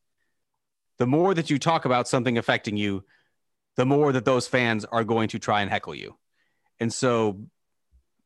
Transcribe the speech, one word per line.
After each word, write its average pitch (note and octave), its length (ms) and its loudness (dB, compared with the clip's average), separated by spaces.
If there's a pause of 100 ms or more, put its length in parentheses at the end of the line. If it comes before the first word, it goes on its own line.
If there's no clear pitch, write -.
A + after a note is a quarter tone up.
(960)
The B2 80 0
more E3 280 2
that E3 160 -2
you C#3+ 100 0
talk E3 260 0
about B2 220 0
something B2 300 0
affecting A2+ 400 -2
you, G2+ 260 -2 (720)
the B2+ 100 2
more C#3+ 280 4
that B2+ 120 -2
those B2+ 220 2
fans A#2 380 0
are A2+ 180 0
going A2 260 0
to A2+ 100 -8
try G#2 220 0
and F#2+ 80 -2
heckle F2 240 -6
you. G#1+ 220 -14 (640)
And A#2 120 -2
so A2 500 0 (840)